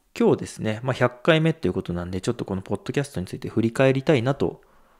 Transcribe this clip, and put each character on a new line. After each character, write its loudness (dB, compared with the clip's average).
ー、 -4
今 4
日 4
で -10
す -14
ね、 -2
ま -2
あ、 -2
百 0
回 4
目 2
と -4
い 2
う 0
こ -4
と -6
な -4
ん -10
で、 -4
ち -2
ょ 2
っ -6
と -8
こ -4
の -6
ポ -8
ッ -4
ド -6
キ -2
ャ 0
ス -12
ト -6
に -4
つ -10
い -10
て -10
振 0
り 2
返 4
り -2
た 4
い 2
な 0
と -2